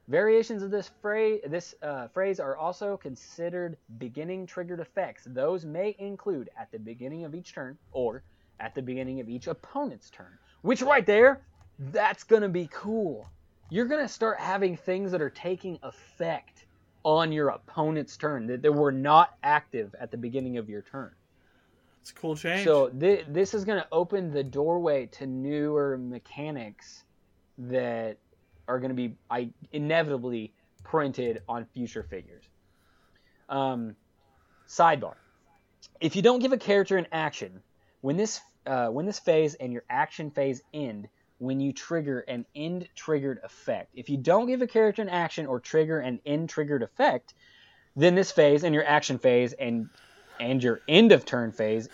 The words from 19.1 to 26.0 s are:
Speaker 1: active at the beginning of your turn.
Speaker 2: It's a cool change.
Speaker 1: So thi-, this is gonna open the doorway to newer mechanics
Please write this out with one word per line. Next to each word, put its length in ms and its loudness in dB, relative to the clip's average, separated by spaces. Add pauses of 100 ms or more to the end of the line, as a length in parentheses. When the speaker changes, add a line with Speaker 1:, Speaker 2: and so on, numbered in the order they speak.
Speaker 1:
active 560 0
at 100 -10
the 80 -10
beginning 400 -6
of 120 -8
your 120 -10
turn. 300 -14 (880)
Speaker 2:
It's 80 -20
a 60 -18
cool 200 -4
change. 300 -2
Speaker 1:
So 240 6
thi-, 400 2
this 240 0
is 100 -2
gonna 280 -2
open 420 0
the 100 0
doorway 680 0
to 140 -12
newer 720 -2
mechanics 1040 -12 (560)